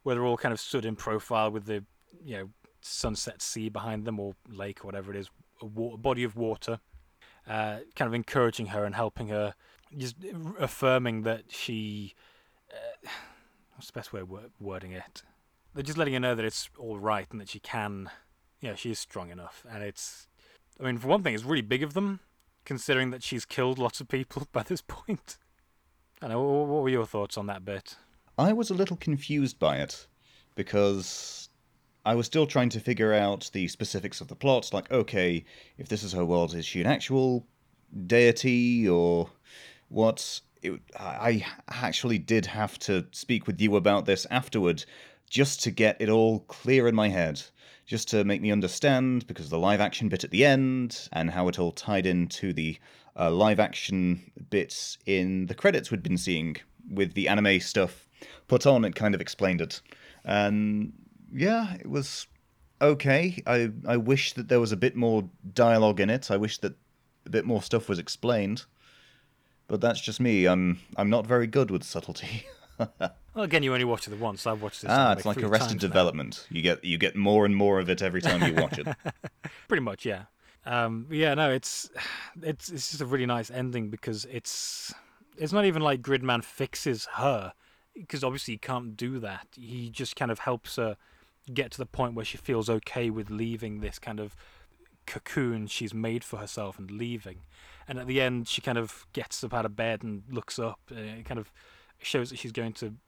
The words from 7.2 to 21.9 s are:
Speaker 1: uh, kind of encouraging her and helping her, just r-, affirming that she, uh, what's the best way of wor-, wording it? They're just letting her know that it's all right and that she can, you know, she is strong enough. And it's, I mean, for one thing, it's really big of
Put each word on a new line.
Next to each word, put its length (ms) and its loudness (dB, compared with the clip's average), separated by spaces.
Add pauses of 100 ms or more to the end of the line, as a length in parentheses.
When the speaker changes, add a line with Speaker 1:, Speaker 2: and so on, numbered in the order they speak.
Speaker 1:
uh, 300 -4 (180)
kind 120 -2
of 60 -2
encouraging 540 0
her 160 -2
and 120 -4
helping 340 -4
her, 240 -2 (420)
just 200 -10 (180)
r-, 260 -10
affirming 640 0
that 260 -4
she, 640 -8 (580)
uh, 380 -16 (680)
what's 120 -20
the 60 -20
best 180 -14
way 100 -10
of 80 -14
wor-, 200 -18 (100)
wording 320 -12
it? 320 -16 (500)
They're 100 -10
just 140 -8
letting 160 0
her 60 0
know 160 0
that 80 -4
it's 340 -6
all 220 -10
right 320 -2
and 80 -12
that 100 -16
she 100 -14
can, 500 -8 (500)
you 100 -10
know, 60 -8
she 160 -8
is 80 -6
strong 300 -12
enough. 400 -18
And 120 -12
it's, 460 -12 (520)
I 40 -10
mean, 140 -2
for 100 -6
one 160 4
thing, 100 0
it's 120 -6
really 160 0
big 220 -2
of 100 -6